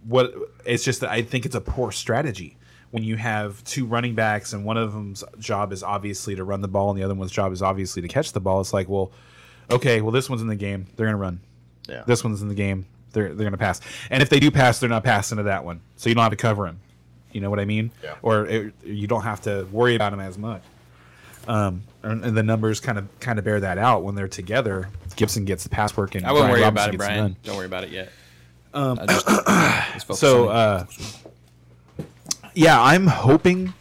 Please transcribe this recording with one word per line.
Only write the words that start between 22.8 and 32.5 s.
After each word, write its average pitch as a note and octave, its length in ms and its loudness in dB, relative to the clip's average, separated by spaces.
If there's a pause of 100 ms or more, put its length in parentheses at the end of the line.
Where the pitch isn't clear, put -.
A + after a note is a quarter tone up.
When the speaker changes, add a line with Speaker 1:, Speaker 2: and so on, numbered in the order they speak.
Speaker 1:
of, G2+ 100 -8 (120)
kind A#2+ 180 -4
of G2 80 -4
bear G#2+ 140 0
that F#2 180 -2
out A2 260 4
when G2+ 120 -6
they're G2 120 -4
together. G2 640 -4 (260)
Gibson G#2 300 0
gets F#2+ 180 -2
the - 60 -14
pass - 260 -2
work G2+ 200 -2
and F#2 100 -4
Speaker 3:
I B2+ 60 0
wouldn't D3 180 6
Speaker 1:
Brian - 40 4
Speaker 3:
worry A#2 100 6
Speaker 1:
Robinson G#2 260 4
Speaker 3:
about - 0 -
it, - 80 -2
Speaker 1:
gets G2 60 -4
the G2+ 40 -2
Speaker 3:
Brian. G#2 140 0
Speaker 1:
run. G2 220 0
Speaker 3:
Don't G2+ 140 -6
worry F#2 100 -6
about F#2 160 -6
it F2 80 -10
yet. F#2 180 -10 (640)
Speaker 1:
Um, C3+ 280 -2
Speaker 3:
I - 40 -8
just, - 220 2
Speaker 1:
<clears throat> - 680 2
Speaker 3:
just - 120 -14
focus G2 140 -6
Speaker 1:
so, B2 260 8
Speaker 3:
on G#2 80 0
it. - 0 - (1400)
Speaker 1:
uh, - 40 -10 (500)